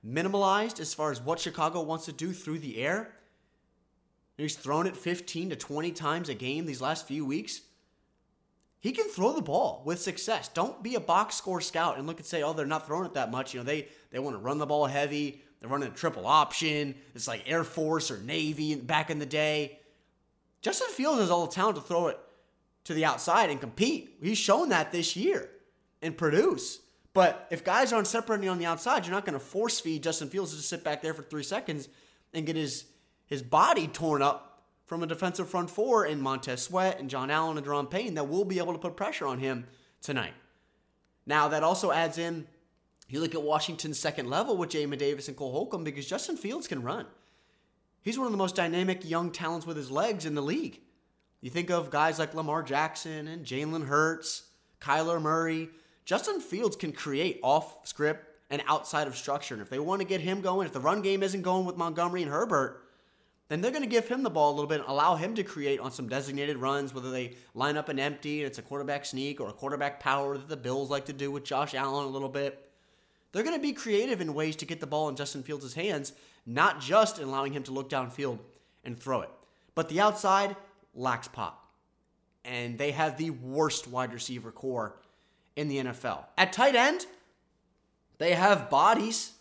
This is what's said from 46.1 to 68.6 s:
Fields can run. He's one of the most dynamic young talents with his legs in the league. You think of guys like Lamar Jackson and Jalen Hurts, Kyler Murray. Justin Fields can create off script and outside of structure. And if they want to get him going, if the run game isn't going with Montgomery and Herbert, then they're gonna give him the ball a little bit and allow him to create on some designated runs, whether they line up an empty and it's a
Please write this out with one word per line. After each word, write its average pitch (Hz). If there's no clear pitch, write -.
Fields 254
can 135
run. 135
He's 233
one 262
of 226
the 202
most 185
dynamic 180
young 165
talents 165
with 160
his 131
legs 170
in 151
the 143
league. 214
You 123
think 175
of 165
guys 156
like 160
Lamar 156
Jackson 156
and 160
Jalen 151
Hurts, 156
Kyler 160
Murray. 160
Justin 359
Fields 202
can 156
create 147
off 151
script 151
and 143
outside 151
of 123
structure. 143
And 107
if 95
they 127
want 185
to 185
get 185
him 185
going, 185
if -
the 131
run 175
game 196
isn't 190
going 185
with 175
Montgomery 175
and 143
Herbert, 151
then 151
they're 226
gonna 277
give 226
him 254
the 226
ball 151
a 135
little 147
bit 151
and -
allow 151
him 185
to 214
create 143
on 127
some 123
designated 139
runs, 135
whether 127
they 123
line 143
up 151
an 135
empty 147
and 143
it's 135
a 139